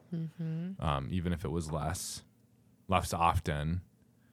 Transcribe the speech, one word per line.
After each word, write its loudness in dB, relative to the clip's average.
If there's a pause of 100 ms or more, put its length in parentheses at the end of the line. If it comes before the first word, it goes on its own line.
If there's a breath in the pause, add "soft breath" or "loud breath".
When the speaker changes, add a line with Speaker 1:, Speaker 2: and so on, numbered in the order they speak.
(140)
Speaker 1:
Mm-hmm. -6
Speaker 2:
Um, 0
even 0
if -4
it -2
was -2
less, -4 (640)
less 4
often. 2 (500 soft breath)